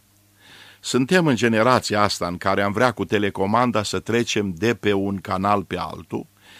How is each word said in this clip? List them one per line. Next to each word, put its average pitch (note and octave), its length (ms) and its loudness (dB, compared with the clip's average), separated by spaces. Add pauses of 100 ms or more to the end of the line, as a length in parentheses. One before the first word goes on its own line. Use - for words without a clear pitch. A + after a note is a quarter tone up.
(800)
Suntem D#3+ 460 2
în C3+ 100 2
generația A2 640 2
asta F#2+ 240 -2
în F2 100 -6
care G2 260 0
am G2+ 100 -2
vrea A#2+ 180 2
cu G2+ 140 -4
telecomanda G#2 800 0
să F#2+ 160 -4
trecem G#2+ 600 -2
de A2+ 160 2
pe G#2+ 180 0
un G2 240 -2
canal G2 460 -2
pe F2 160 -8
altul E2 480 -10 (340)